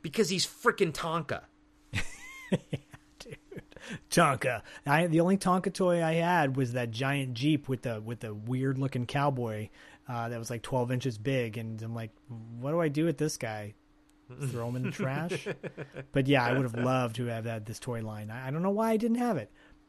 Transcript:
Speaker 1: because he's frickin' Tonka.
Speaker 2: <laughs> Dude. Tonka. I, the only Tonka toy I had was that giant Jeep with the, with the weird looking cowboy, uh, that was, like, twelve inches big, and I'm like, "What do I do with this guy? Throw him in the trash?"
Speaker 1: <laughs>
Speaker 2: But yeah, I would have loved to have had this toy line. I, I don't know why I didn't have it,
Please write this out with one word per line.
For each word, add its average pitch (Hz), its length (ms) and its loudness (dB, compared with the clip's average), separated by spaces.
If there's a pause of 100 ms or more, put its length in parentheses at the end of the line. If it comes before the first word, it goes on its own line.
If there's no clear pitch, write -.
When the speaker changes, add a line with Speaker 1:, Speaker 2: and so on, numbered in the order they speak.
Speaker 1:
because 165 260 2
he's 180 160 2
frickin' 220 480 2
Tonka. 160 500 -2 (500)
Speaker 2:
<laughs> - 80 -2 (1160)
Dude. - 200 -14 (720)
Tonka. 131 520 4 (240)
I, 156 200 4
the 160 140 6
only 180 180 6
Tonka 185 340 2
toy 175 300 4
I 160 120 2
had 165 420 4
was 131 160 0
that 123 180 -2
giant 131 440 -2
Jeep 143 340 2
with 131 140 -2
the, 113 180 -4
with 110 200 -8
the 107 140 -6
weird 127 440 -2
looking 131 280 -2
cowboy, 120 600 0 (400)
uh, 117 220 -4
that 120 80 -6
was, 113 120 -8
like, 117 120 -6
twelve 123 280 0
inches 127 260 -2
big, 117 400 0
and 113 240 -6
I'm 113 140 -6
like, 113 160 -6 (480)
"What 135 140 -4
do 170 80 2
I 160 80 4
do 147 160 2
with 160 140 2
this 151 180 0
guy? 107 380 -6 (760)
Throw 117 180 -4
him 123 80 -4
in 127 60 -2
the 127 80 0
trash?" 160 560 -2 (320)
Speaker 1:
<laughs> 135 340 -12
Speaker 2:
But 139 140 4
yeah, 135 180 6
I 120 80 2
would 135 100 2
have 120 120 -2
loved 123 420 2
to 123 100 -2
have 113 180 -4
had 113 220 -4
this 113 120 -8
toy 117 240 -6
line. 107 280 -8
I, 131 180 -8
I - 20 -4
don't 160 120 -2
know 190 80 2
why 220 200 2
I 220 60 4
didn't 226 220 2
have 240 180 2
it, 107 140 -4 (380)